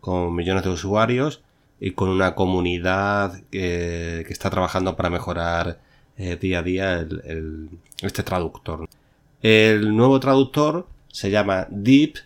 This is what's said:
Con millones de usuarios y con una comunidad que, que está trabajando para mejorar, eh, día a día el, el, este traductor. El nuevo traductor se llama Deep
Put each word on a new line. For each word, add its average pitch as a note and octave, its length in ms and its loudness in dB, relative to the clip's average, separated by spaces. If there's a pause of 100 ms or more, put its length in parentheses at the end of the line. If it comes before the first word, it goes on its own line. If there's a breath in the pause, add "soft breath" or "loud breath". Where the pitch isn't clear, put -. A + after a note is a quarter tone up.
Con F2 340 -2
millones F2+ 300 0
de F#2 40 0
usuarios A2 720 0 (360)
y F#2+ 120 -6
con F#2+ 180 -2
una F#2 260 2
comunidad F#2 1120 -2
que, E2+ 800 -6
que - 60 -12
está - 160 -6
trabajando F#2 480 -2
para F2+ 120 0
mejorar, E2+ 720 -4 (380 soft breath)
eh, F2+ 180 -6
día F#2 240 -2
a - 40 -4
día F#2 360 0
el, E2 240 -8
el, D#2+ 460 -10 (320)
este F#2+ 200 -4
traductor. E2 680 -6 (520 soft breath)
El A2 540 6
nuevo C3+ 240 6
traductor C#3 680 2 (200)
se - 240 -4
llama G2 380 0
Deep C3 460 4 (100)